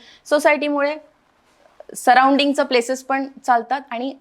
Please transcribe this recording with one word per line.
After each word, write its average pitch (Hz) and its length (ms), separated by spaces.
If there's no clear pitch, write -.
सोसायटीमुळे 294 720
सराउंडिंगचं 277 680
प्लेसेस 254 380
पण 269 240
चालतात 240 340
आणि 247 300